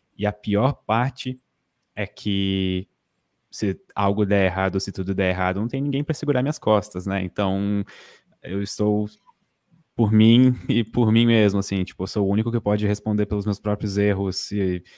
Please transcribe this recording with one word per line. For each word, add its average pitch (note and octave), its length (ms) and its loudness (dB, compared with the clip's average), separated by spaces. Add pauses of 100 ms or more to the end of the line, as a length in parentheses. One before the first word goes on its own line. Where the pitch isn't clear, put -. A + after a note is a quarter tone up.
(160)
E G2+ 80 -4
a G#2 80 0
pior A2 400 0 (140)
parte B2+ 520 -4 (580)
é G#2 100 -4
que F#2+ 840 -2 (600)
se - 280 -4 (140)
algo G2+ 320 0
der G2 220 2
errado, F#2+ 320 -2
se F#2 140 -6
tudo F#2+ 200 -6
der F#2+ 180 0
errado, F#2 300 -2
não A#2 80 -4
tem C3+ 140 -6
ninguém C#3+ 220 -4
pra D3+ 100 -4
segurar C3+ 280 -2
minhas C#3+ 180 -4
costas, G2+ 460 0
né? G2 180 -2
Então, G2+ 600 -2 (560)
eu G2 220 -6
estou G#2 460 0 (880)
por A2 140 2
mim A2+ 480 6 (100)
e A2+ 140 0
por A2 300 2
mim A#2 140 4
mesmo, G#2+ 340 4
assim, F#2+ 240 -2
tipo, - 180 -10
eu F#2 60 -4
sou G2+ 180 0
o F#2+ 40 0
único G#2+ 200 0
que A#2 80 -2
pode G#2 260 0
responder G#2 420 -2
pelos G#2 180 -4
meus G#2 160 -4
próprios G#2 360 -4
erros G2 540 0
e F#2 320 -2 (160)